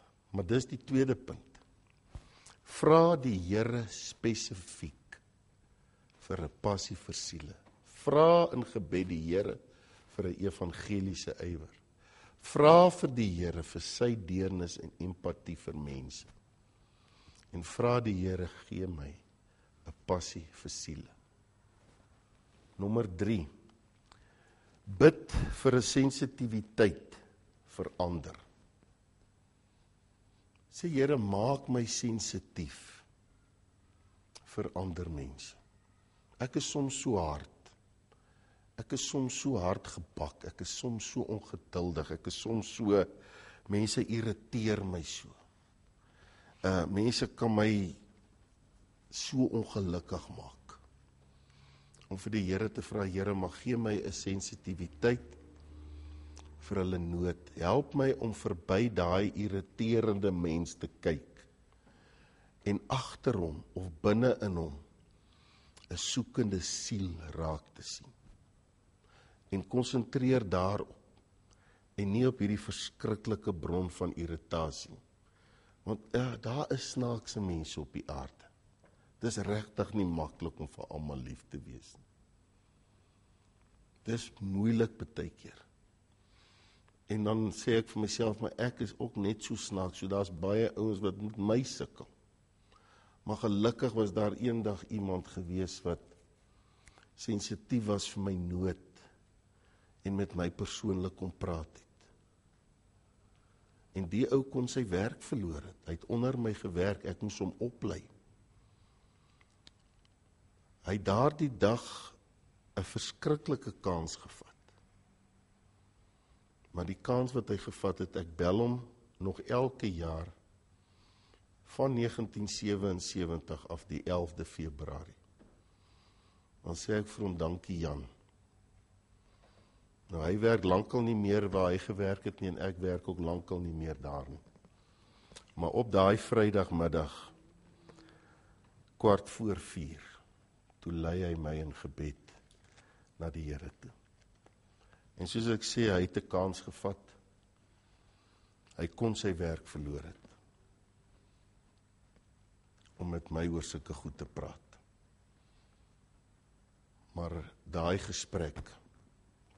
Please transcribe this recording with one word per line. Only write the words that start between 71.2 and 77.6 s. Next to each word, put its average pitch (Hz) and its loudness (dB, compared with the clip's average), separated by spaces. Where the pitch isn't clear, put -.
en 98 0
nie 123 4
op 127 2
hierdie 104 2
verskriklike - -4
bron 87 -2
van 87 -4
irritasie. 82 -6
Want, 101 -4
ja, 123 0
daar 120 -4
is - -4
snaakse 120 -4
mense 82 -4